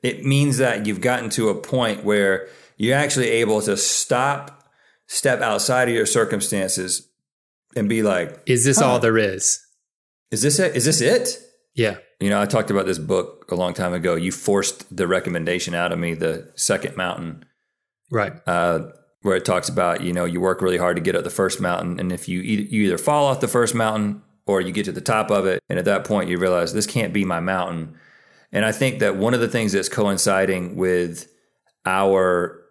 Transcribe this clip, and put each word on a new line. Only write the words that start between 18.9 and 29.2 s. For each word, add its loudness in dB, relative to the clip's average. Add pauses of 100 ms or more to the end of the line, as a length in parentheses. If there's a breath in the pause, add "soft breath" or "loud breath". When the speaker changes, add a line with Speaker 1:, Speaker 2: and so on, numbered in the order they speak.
Speaker 1:
where 2
it -2
talks 0
about, 0
you -4
know, -2
you -2
work 0
really 2
hard 2
to -4
get 0
up 0
the -6
first 0
mountain. -2
And -4
if -8
you -4
e-, -2
you 2
either 2
fall 2
off 0
the -2
first 0
mountain -2 (240)
or 2
you -4
get -2
to -6
the -8
top 0
of 2
it. 0
And -2
at -2
that 2
point, -2
you -2
realize, 0
"This -2
can't -2
be 0
my -2
mountain." -4 (580 soft breath)
And 0
I 2
think 0
that 2
one 2